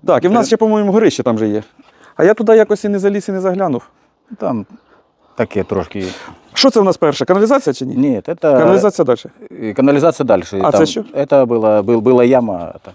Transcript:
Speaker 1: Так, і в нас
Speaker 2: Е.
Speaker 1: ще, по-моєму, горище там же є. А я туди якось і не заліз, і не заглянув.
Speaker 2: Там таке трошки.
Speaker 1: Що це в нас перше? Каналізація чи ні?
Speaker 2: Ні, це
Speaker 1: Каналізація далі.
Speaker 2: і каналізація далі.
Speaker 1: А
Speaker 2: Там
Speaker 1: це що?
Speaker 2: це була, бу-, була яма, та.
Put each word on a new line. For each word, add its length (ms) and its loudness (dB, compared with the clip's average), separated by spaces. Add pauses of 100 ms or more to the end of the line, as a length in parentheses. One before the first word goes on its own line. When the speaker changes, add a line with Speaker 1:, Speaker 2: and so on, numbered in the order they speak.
Speaker 1:
Так, 180 2
і 40 2
в 40 2
нас 140 2
Speaker 2:
Е. 0 -
Speaker 1:
ще, 100 0
по-моєму, 360 0
горище 300 2
там 160 -2
же 100 -2
є. 140 -4 (540)
А 80 0
я 100 4
туди 220 2
якось 280 0
і 40 -4
не 100 -2
заліз, 300 -2
і 40 -6
не 80 -6
заглянув. 420 -4 (560)
Speaker 2:
Там 280 -6 (720)
таке 280 -4
трошки. 400 -6 (500)
Speaker 1:
Що 160 2
це 100 2
в 40 4
нас 120 0
перше? 280 0
Каналізація 500 0
чи 120 -8
ні? 80 -10
Speaker 2:
Ні, 320 0
це 80 -6
Speaker 1:
Каналізація 680 2
далі. 140 0 (440)
Speaker 2:
і 100 -6
каналізація 540 2
далі. 160 2 (200)
Speaker 1:
А 80 0
Speaker 2:
Там 20 -2
Speaker 1:
це 140 4
що? 180 -6 (260)
Speaker 2:
це 140 4
була, 380 2
бу-, 180 0
була 240 4
яма, 500 -2 (100)
та. 100 -20